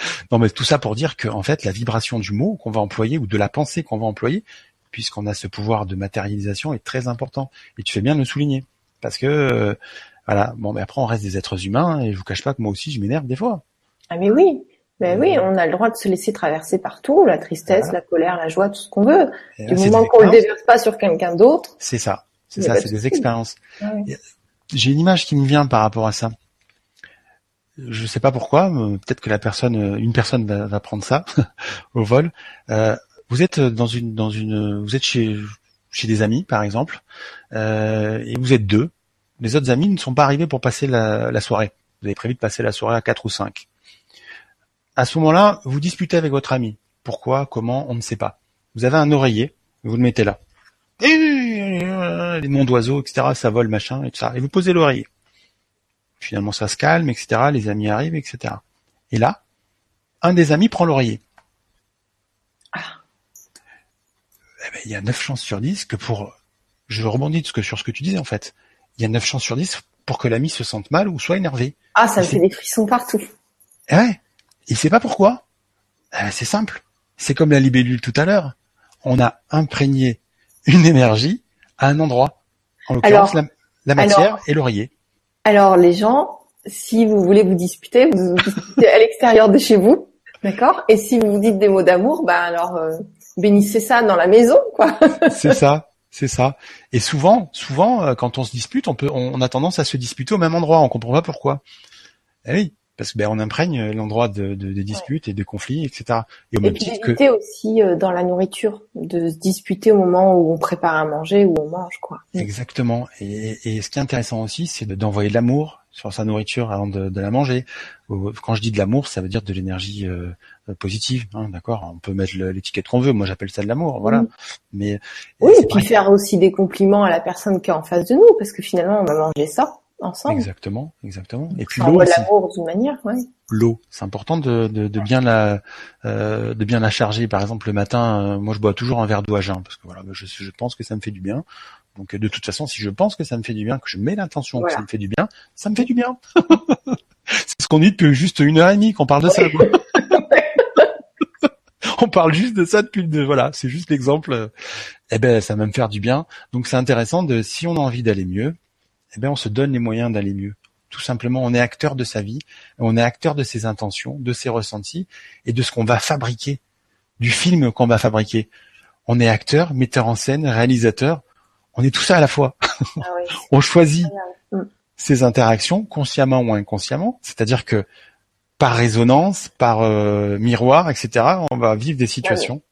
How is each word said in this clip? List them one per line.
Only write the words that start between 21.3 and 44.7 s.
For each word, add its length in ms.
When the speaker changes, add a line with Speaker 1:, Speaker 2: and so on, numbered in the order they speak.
Speaker 2:
d'autre. 440
Speaker 1:
C'est 200
ça. 260
C'est 120
Speaker 2:
Il 40
y 20
a 20
Speaker 1:
ça, 60
Speaker 2:
pas 60
de 60
Speaker 1:
c'est 60
des 60
Speaker 2:
souci. 100
Speaker 1:
expériences. 480
Speaker 2:
Ah 140
oui. 160
Speaker 1:
Et 60
j'ai 200
une 80
image 260
qui 100
me 80
vient 220
par 160
rapport 240
à 60
ça. 180
Je 280
sais 140
pas 100
pourquoi, 380
mais 300
peut-être 220
que 100
la 80
personne, 380
euh, 200
une 160
personne 340
va, 200
va 120
prendre 240
ça 220
<laughs> 360
au 100
vol. 260
Euh, 240
vous 120
êtes 180
dans 260
une, 280
dans 160
une, 540
vous 100
êtes 100
chez, 320
chez 160
des 140
amis, 240
par 180
exemple, 400
euh, 720
et 100
vous 160
êtes 140
deux. 240
Les 160
autres 140
amis 180
ne 80
sont 180
pas 100
arrivés 220
pour 140
passer 260
la, 460
la 80
soirée. 320
Vous 60
avez 60
prévu 200
de 40
passer 240
la 100
soirée 240
à 40
quatre 240
ou 60
cinq. 380